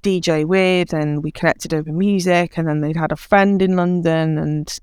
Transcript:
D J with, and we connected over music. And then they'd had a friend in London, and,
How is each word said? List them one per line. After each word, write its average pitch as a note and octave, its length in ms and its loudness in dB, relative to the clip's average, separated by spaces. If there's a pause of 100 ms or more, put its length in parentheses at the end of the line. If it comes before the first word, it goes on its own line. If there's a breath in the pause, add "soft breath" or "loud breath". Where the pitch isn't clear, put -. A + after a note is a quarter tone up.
D F#3+ 180 0
J D#3 240 0
with, F#3 480 2
and D3+ 320 -2
we D#3 60 -6
connected - 420 -4
over D#3 180 -4
music. F3+ 680 0
And E3 100 -2
then D3+ 140 -2
they'd D#3 140 -2
had D#3 140 -2
a D3+ 60 -6
friend G3 460 2
in F#3 120 2
London, E3+ 600 0
and, D3+ 460 -4